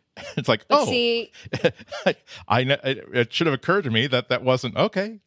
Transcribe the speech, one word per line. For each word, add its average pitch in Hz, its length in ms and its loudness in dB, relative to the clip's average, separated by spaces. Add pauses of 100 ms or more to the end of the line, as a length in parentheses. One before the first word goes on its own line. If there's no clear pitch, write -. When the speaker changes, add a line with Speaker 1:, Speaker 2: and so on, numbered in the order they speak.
(160)
Speaker 1:
<laughs> 571 220 -12
It's 151 100 -4
like, 113 220 0
Speaker 2:
But 285 100 6
Speaker 1:
"Oh, 262 60 4
Speaker 2:
see 233 480 -2 (180)
Speaker 1:
<laughs> - 960 -4
I 123 160 2
kn-, 135 220 2
it, 131 280 -4
it 120 200 0
should 165 140 0
have 143 60 2
occurred 180 300 0
to 123 80 -2
me 113 160 2
that 123 220 -2
that 123 160 -2
wasn't, 127 320 0
okay, 202 500 -2